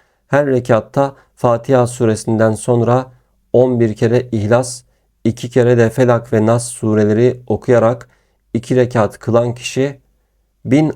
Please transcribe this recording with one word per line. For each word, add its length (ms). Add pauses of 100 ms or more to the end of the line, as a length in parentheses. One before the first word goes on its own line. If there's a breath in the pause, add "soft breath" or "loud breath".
(260 soft breath)
Her 200
rekatta 680 (200 soft breath)
Fatiha 520
suresinden 640
sonra 540 (460 soft breath)
on 280
bir 140
kere 380
İhlas, 500 (420)
iki 260
kere 280
de 120
Felak 420
ve 140
Nas 220
sureleri 800
okuyarak 600 (440)
iki 240
rekat 420
kılan 360
kişi 500 (600)
bin 320